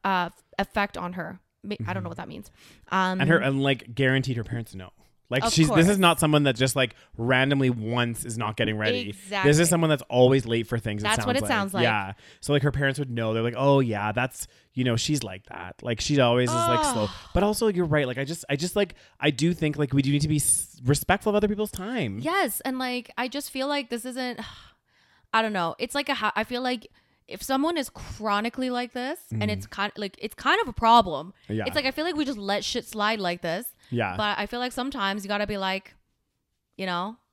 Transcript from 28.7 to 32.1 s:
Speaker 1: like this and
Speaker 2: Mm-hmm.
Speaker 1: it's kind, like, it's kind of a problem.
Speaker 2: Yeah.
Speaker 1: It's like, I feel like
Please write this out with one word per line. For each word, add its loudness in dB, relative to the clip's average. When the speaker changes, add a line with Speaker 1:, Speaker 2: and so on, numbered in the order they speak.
Speaker 1:
like -4
this -6
and -2
Speaker 2:
Mm-hmm. 0
Speaker 1:
it's -6
kind, -6
like, -8
it's -10
kind 0
of -2
a -10
problem. 4
Speaker 2:
Yeah. -2
Speaker 1:
It's -6
like, 0
I 0
feel -4
like -2